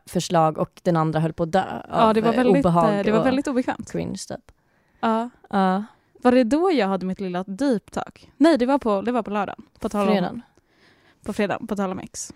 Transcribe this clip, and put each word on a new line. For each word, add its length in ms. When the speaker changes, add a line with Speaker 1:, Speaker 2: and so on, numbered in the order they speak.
Speaker 1:
förslag 520
och 240
den 140
andra 240
höll 120
på 100
att 100
dö 360
av, 200
Speaker 2:
Ja, 40
det 80
var 120
Speaker 1:
eh, 40
Speaker 2:
väldigt, 280
Speaker 1:
obehag 340
Speaker 2:
eh, 60
det 80
var 80
Speaker 1:
och 60
Speaker 2:
väldigt 220
obekvämt. 440
Speaker 1:
cringe 260
typ. 240
Speaker 2:
Ja. 300
Speaker 1:
Ja. 340
Speaker 2:
Var 100
det 120
då 280
jag 160
hade 180
mitt 140
lilla 240
deep 480
talk? 440
Nej, 220
det 80
var 120
på, 240
det 100
var 100
på 80
lördagen. 320
På 80
tal 200
om 60
Speaker 1:
Fredagen. 280
Speaker 2:
på 80
fredagen, 340
på 100
tal 160
om 60
ex. 380